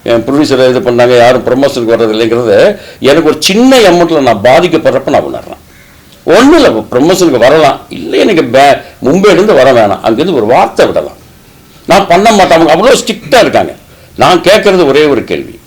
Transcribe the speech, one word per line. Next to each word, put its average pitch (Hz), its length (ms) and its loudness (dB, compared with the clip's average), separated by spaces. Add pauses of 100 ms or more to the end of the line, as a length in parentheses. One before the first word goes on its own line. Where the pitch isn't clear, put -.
என் 117 220 -2
ப்ரொடியூசர் 135 440 0
இது 127 120 0
பண்ணாங்க, 123 360 0
யாரும் 120 300 2
ப்ரமோஷனுக்கு 127 480 -2
வர்றது 110 200 -2
இல்லைங்கிறது 117 600 0 (240)
எனக்கு 143 240 0
ஒரு 151 140 0
சின்ன 254 400 0
அமௌண்ட்ல 170 420 2
நான் 113 220 0
பாதிக்கப்படுறப்ப 135 680 0
நான் - 140 0
உணர்றேன். - 400 -12 (600)
ஒண்ணும் 240 320 4
இல்ல, 277 120 2
ப்ரமோஷனுக்கு 135 720 -2
வரலாம், 139 500 2
இல்லை - 300 -6
எனக்கு 175 240 0
பே-, 131 640 0
மும்பையிலேருந்து 190 480 2
வர 135 180 2
வேணாம், 104 320 0
அங்கேருந்து 143 300 -2
ஒரு 117 120 -2
வார்த்தை 147 400 0
விடலாம், 85 300 -6 (680)
நான் 196 200 0
பண்ண 196 260 2
மாட்டேன். 175 280 2
அவங்க 160 140 2
அவ்வளோ 202 200 2
ஸ்ட்ரிக்டா - 440 -4
இருக்காங்க. 113 360 0 (420)
நான் 165 240 0
கேட்கறது 190 460 0
ஒரே 139 180 2
ஒரு 139 200 -2
கேள்வி, 73 420 -10